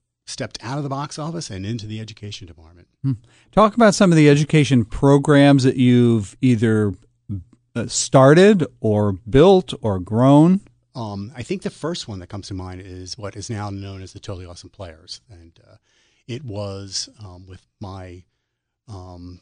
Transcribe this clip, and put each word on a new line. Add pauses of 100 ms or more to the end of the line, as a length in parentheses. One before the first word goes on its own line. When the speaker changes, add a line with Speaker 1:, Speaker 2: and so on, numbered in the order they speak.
(260)
Speaker 1:
stepped
out
of
the
box
office
and
into
the
education
department. (160)
Speaker 2:
Hmm. (380)
Talk
about
some
of
the
education
programs
that
you've
either, (840)
uh,
started (140)
or
built
or
grown. (320)
Speaker 1:
Um,
I
think
the
first
one
that
comes
to
mind
is
what
is
now
known
as
the
Totally
Awesome
Players.
And,
uh, (520)
it
was, (140)
um,
with (140)
my, (640)
um,